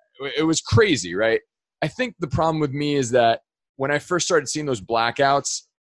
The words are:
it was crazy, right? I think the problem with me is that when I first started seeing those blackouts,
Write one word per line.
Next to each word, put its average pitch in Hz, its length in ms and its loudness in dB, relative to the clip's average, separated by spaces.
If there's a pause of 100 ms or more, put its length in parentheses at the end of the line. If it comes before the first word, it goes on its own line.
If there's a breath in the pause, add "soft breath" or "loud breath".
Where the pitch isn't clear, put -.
(360)
it 151 80 0
was 160 160 0
crazy, 135 540 2
right? 110 260 2 (420)
I 156 60 0
think 247 300 -6
the 170 100 -6
problem 160 320 0
with 143 120 -2
me 147 240 -2
is 127 160 0
that 117 280 4 (360)
when 135 140 -2
I 147 80 0
first 170 280 -2
started 151 220 2
seeing 151 180 -6
those 123 160 -2
blackouts, 117 800 0 (220)